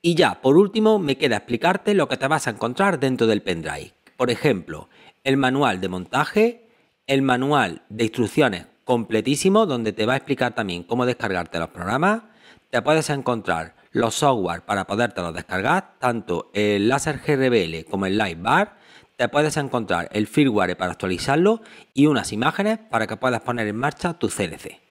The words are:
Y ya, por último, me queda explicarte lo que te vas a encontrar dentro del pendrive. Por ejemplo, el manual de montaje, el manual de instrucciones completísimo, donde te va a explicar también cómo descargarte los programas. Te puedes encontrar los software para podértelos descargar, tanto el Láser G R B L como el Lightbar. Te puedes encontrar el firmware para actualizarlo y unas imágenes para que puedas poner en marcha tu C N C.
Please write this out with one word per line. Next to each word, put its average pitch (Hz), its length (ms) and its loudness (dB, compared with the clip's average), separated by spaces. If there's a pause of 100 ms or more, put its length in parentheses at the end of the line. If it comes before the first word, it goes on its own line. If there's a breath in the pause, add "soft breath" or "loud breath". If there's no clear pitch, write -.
Y 170 120 2
ya, 143 260 2
por 135 160 6
último, 214 440 4
me 143 180 -2
queda 120 200 2
explicarte 170 540 0
lo 165 160 2
que 127 80 -2
te 135 120 -2
vas 151 180 0
a 123 40 -2
encontrar 127 500 0
dentro 127 260 2
del 107 160 2
pendrive. 78 520 -6 (220)
Por 123 140 0
ejemplo, 90 580 -2 (360 soft breath)
el 135 120 2
manual 131 440 0
de 92 80 -4
montaje, 147 800 -2 (400 soft breath)
el 139 140 2
manual 131 680 0
de 113 160 -2
instrucciones 110 640 0 (180)
completísimo, 131 840 0
donde 117 260 -2
te 107 140 -2
va 123 60 0
a 135 40 0
explicar 127 380 -2
también 87 300 -6
cómo 123 220 -2
descargarte 95 520 -4
los 82 120 -4
programas. 147 520 0 (480 loud breath)
Te 120 120 -2
puedes 151 280 2
encontrar 107 640 -2 (160 soft breath)
los 117 240 0
software 95 480 0
para 98 240 -2
podértelos 98 480 -2
descargar, 98 640 -4
tanto 113 560 -4
el 104 340 2
Láser 143 320 -2
G - 100 -4
R 131 200 2
B 110 140 4
L 80 220 -8
como 98 200 -4
el 98 100 0
Lightbar. 110 640 0 (380 loud breath)
Te 123 120 0
puedes 147 280 0
encontrar 110 560 -4
el 107 160 -2
firmware 104 480 2
para 90 160 -2
actualizarlo 143 720 0 (320 loud breath)
y 139 120 6
unas 131 260 0
imágenes 196 460 -2
para 110 300 -4
que 110 80 -6
puedas 123 240 0
poner 117 260 -4
en 104 100 -4
marcha 151 440 -4
tu - 80 0
C - 160 -2
N - 120 -8
C. - 240 -18 (100)